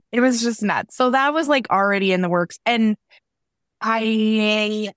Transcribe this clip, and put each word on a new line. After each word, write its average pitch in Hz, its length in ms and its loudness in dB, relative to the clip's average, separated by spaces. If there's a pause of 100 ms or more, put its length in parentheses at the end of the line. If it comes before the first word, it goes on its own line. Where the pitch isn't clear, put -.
(120)
it 240 80 0
was 247 200 2
just 233 220 -4
nuts. 165 320 -4
So 254 160 2
that 269 240 2
was, 311 140 -2
like, 277 220 0
already 196 420 2
in 185 80 2
the 180 80 0
works. 175 360 -2
And 226 320 2 (840)
I 214 1160 0